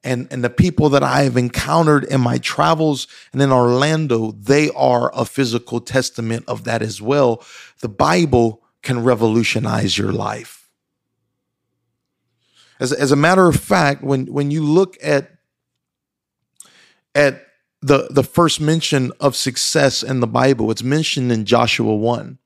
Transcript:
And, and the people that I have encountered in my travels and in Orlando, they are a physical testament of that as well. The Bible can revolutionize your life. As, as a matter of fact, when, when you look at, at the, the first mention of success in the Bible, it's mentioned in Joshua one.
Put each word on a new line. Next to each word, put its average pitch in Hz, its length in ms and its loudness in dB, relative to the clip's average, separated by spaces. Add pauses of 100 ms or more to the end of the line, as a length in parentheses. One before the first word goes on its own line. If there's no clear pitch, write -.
And, 127 300 -4
and 127 120 -6
the 123 60 0
people 156 400 -2
that 139 140 4
I 139 200 0
have 127 120 -2
encountered 143 680 0
in 135 160 0
my 123 160 0
travels 156 680 -2 (280)
and 131 80 0
in 139 100 2
Orlando, 123 800 2
they 131 400 2
are 127 420 0
a 127 120 -2
physical 120 560 -4
testament 117 680 -6
of 113 160 -8
that 113 180 -4
as 104 200 -8
well. 120 420 0 (380)
The 120 80 -8
Bible 127 720 0 (180)
can 123 220 -4
revolutionize 110 960 0
your 104 160 -2
life. 107 560 -10 (2000)
As, 131 140 -2
as 139 180 0
a 147 60 4
matter 180 320 6
of 147 80 2
fact, 151 440 0
when, 135 260 -2
when 143 240 -4
you 156 120 -2
look 180 400 2
at, - 280 -2 (1800)
at 143 320 0 (360)
the, 139 280 2
the 139 140 2
first 165 380 0
mention 147 580 0
of 139 160 0
success - 640 -2
in 127 200 -4
the 117 60 0
Bible, 120 440 2
it's 110 100 -6
mentioned 135 480 -2
in 113 140 0
Joshua 117 500 2
one. 113 520 -4